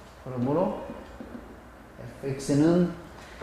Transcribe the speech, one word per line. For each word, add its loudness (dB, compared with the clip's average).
그러므로 2
에프엑스는 4